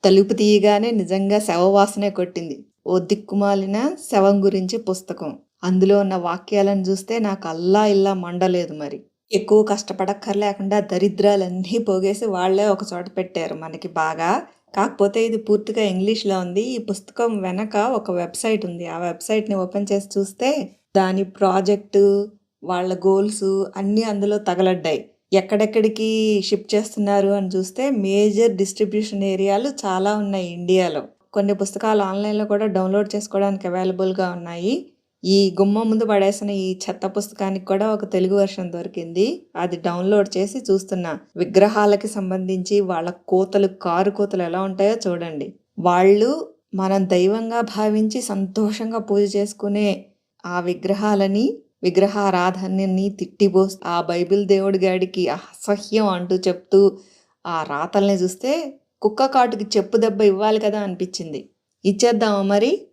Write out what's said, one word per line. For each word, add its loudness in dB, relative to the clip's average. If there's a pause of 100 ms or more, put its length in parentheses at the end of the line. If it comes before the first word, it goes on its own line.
తలుపు 6
తీయగానే 4
నిజంగా 0
శవవాసనే 2
కొట్టింది. -6 (220)
ఓ 2
దిక్కుమాలిన -2 (180)
శవం 4
గురించి 0
పుస్తకం. -8 (260)
అందులో 4
ఉన్న -2
వాక్యాలను 0
చూస్తే -2
నాకు -4
అల్లా 2
ఇల్లా 4
మండలేదు -2
మరి. -10 (300)
ఎక్కువ 4
కష్టపడక్కర్లేకుండా -2
దరిద్రాలన్నీ 0
పోగేసి 0
వాళ్లే 2
ఒక 2 (160)
చోట -8
పెట్టారు -4
మనకి -12
బాగా. -2 (340)
కాకపోతే 0
ఇది -2
పూర్తిగా 0
ఇంగ్లీష్లో 0
ఉంది. -2
ఈ -4
పుస్తకం -4
వెనక -4
ఒక 0
వెబ్సైట్ -4
ఉంది. -10
ఆ -10
వెబ్సైట్ని -4
ఓపెన్ -4
చేసి -2 (100)
చూస్తే -4 (200)
దాని 2
ప్రాజెక్టు, 2 (340)
వాళ్ళ -2
గోల్స్ 0 (120)
అన్నీ 0
అందులో -2
తగలడ్డాయి. 0 (220)
ఎక్కడెక్కడికి 2
షిప్ -2
చేస్తున్నారు 0
అని 0
చూస్తే -4
మేజర్ 2
డిస్ట్రిబ్యూషన్ -2
ఏరియాలు 0
చాలా -2
ఉన్నాయి -4
ఇండియాలో. 0 (300)
కొన్ని 0
పుస్తకాలు 0
ఆన్లైన్లో -2
కూడా 0
డౌన్లోడ్ 0
చేసుకోవడానికి -2
అవైలబుల్గా -2
ఉన్నాయి. -6 (320)
ఈ 2
గుమ్మం 2
ముందు 2
పడేసిన 0
ఈ -4
చెత్త -8
పుస్తకానికి -6
కూడా 0
ఒక -4
తెలుగు 0
వెర్షన్ -2
దొరికింది. -4 (100)
అది -4
డౌన్లోడ్ 0
చేసి -2
చూస్తున్నా. -2 (180)
విగ్రహాలకి 2
సంబంధించి -2
వాళ్ళ -4 (180)
కోతలు, 2
కారు 0
కోతలు -2
ఎలా -4
ఉంటాయో 0
చూడండి. -8 (240)
వాళ్ళు 4 (260)
మనం 0
దైవంగా 0
భావించి -2
సంతోషంగా -4
పూజ 0
చేసుకునే -2 (400)
ఆ -4
విగ్రహాలని, 0 (240)
విగ్రహారాధనని 0
తిట్టిపోస్తూ 2
ఆ 0
బైబిల్ 0
దేవుడి 2
గాడికి 0
అసహ్యం -2
అంటూ -2
చెప్తూ 2 (480)
ఆ -4
రాతల్ని 0
చూస్తే -4 (220)
కుక్క 2
కాటుకి 0 (100)
చెప్పు 0
దెబ్బ 2
ఇవ్వాలి 4
కదా -2
అనిపించింది. -8 (360)
ఇచ్చేద్దామా 2
మరి? 2